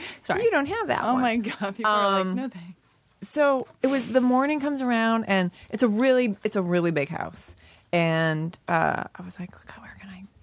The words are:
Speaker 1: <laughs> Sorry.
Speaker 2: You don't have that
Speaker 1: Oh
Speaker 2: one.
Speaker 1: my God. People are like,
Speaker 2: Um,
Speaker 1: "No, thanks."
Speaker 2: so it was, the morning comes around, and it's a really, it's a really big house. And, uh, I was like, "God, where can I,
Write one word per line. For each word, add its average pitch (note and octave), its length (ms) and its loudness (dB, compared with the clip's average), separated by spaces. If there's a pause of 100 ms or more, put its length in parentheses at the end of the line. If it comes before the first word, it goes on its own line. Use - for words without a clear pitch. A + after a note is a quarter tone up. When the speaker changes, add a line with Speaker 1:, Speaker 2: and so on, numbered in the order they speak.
Speaker 1:
<laughs> - 120 -18
Sorry. - 220 -2
Speaker 2:
You A4+ 80 4
don't C#4+ 160 2
have G4+ 200 -4
that - 160 -2
Speaker 1:
Oh A#3 100 0
Speaker 2:
one. B3+ 100 0
Speaker 1:
my A#3 140 0
God. G#3 380 -4
People G#3+ 160 0
are G3+ 200 2
like, F#3+ 100 2
Speaker 2:
Um, F#3 140 -2
Speaker 1:
"No, C4 140 -4
thanks." F3 300 -16 (420)
Speaker 2:
so C#4 460 0 (140)
it C4+ 60 2
was, C4 260 0
the B3+ 80 6
morning C4 400 2
comes C#4 200 -2
around, A3+ 440 2
and F#3 260 2 (200)
it's A3 120 0
a A#3+ 60 6
really, B3 560 2
it's G#3+ 100 -4
a G3 60 2
really F3 300 2
big D3 180 0
house. - 460 -10 (360)
And, D#3+ 680 0 (120)
uh, E3 340 0 (120)
I - 80 -14
was F3+ 160 -14
like, F3+ 120 -12
"God, - 300 -20
where - 180 -20
can G3 100 -18
I, F#3+ 140 -18 (200)